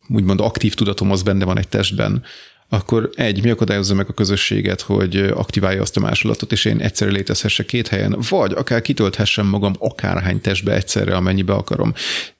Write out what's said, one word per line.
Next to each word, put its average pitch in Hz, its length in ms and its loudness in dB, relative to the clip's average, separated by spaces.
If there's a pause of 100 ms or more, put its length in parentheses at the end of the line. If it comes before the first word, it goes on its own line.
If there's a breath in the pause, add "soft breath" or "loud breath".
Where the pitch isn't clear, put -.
úgymond 98 320 2
aktív 104 340 0
tudatom 98 360 0
az 95 120 2
benne 98 220 2
van 95 140 2
egy 95 100 -2
testben, 73 540 0 (460 loud breath)
akkor 110 460 0
egy, 104 280 0
mi 120 80 4
akadályozza 101 440 2
meg 98 140 0
a - 40 -8
közösséget, 98 680 0
hogy, 95 360 0
ö, 98 180 2
aktiválja 98 480 0
azt - 140 -2
a 98 40 2
másolatot, 107 520 0
és 104 120 0
én 110 160 2
egyszerre 104 300 0
létezhessek 104 560 -2
két 120 220 -2
helyen, 101 280 0 (120)
vagy 113 240 0
akár - 300 -2
kitölthessem 104 640 0
magam 98 320 2
akárhány 92 600 -2
testbe 101 340 0
egyszerre, 101 420 0
amennyibe 92 360 2
akarom. - 400 0 (480 loud breath)